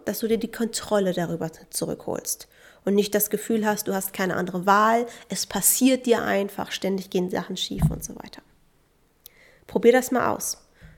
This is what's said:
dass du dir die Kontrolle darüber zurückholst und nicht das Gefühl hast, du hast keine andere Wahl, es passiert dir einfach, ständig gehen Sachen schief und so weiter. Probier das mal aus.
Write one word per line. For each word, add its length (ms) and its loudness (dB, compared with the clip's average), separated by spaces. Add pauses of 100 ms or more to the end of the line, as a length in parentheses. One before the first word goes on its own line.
dass 140 -2
du 80 -4
dir 120 0
die 120 -6
Kontrolle 600 -2
darüber 380 -4 (180)
zurückholst 800 -6 (360)
und 120 2
nicht 180 2
das 160 0
Gefühl 340 -2
hast, 240 -2
du 60 -2
hast 180 -4
keine 260 -2
andere 280 -4
Wahl, 400 6 (240)
es 160 -4
passiert 640 2
dir 160 4
einfach, 480 -2
ständig 400 -4
gehen 180 0
Sachen 280 -4
schief 340 -2
und 120 -8
so 120 -14
weiter. 260 -16 (1300)
Probier 240 6
das 180 2
mal 240 0
aus. 320 -8 (320)